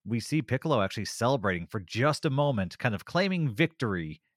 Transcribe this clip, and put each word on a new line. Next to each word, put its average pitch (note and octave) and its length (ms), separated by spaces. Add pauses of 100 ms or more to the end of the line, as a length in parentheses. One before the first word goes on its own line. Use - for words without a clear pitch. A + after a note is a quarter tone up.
we A2+ 160
see D3+ 220
Piccolo C3 380
actually G2 260
celebrating G2 600
for A2 140
just B2 440
a D#3+ 60
moment, C3 480
kind A#2 160
of F#2 100
claiming F3+ 440
victory G2 760 (140)